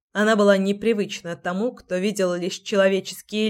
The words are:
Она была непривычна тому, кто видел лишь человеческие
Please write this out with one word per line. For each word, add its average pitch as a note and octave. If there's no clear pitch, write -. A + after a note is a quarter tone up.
Она G#3+
была G3+
непривычна G3+
тому, F#3+
кто F#3
видел F#3+
лишь F3+
человеческие G3